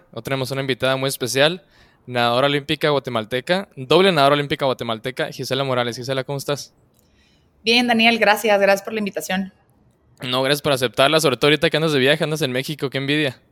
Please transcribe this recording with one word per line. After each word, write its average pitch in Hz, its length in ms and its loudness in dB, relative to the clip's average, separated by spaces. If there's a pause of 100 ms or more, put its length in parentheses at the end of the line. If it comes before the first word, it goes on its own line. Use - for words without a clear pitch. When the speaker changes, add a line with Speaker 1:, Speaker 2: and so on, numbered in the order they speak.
(120)
Speaker 1:
Hoy 113 100 -14
tenemos 135 280 -6
una 135 100 -6
invitada 131 360 -2
muy 135 120 -2
especial, 139 560 -2 (420)
nadadora 123 420 0
olímpica 143 420 -2
guatemalteca, 131 880 -4
doble 156 360 4
nadadora 143 220 4
olímpica 147 320 -2
guatemalteca, 123 680 -4
Gisela 131 320 -4
Morales. 120 320 -2
Gisela, 131 280 -6
¿cómo 143 140 -8
estás? - 360 -8 (880)
Speaker 2:
Bien, 240 240 2
Daniel, 233 320 2
gracias, 208 420 4
gracias 196 220 4
por 220 120 -10
la 214 60 -2
invitación. 190 520 -4 (680)
Speaker 1:
No, 127 200 -2
gracias 139 200 0
por 147 100 0
aceptarla, 131 480 2
sobre 139 160 2
todo 147 120 2
ahorita 151 220 2
que 156 60 -2
andas 156 160 0
de 143 60 2
viaje, 147 260 2
andas 151 180 -4
en 131 100 -2
México, 135 380 -6
qué 135 80 -6
envidia. 139 420 -2 (120)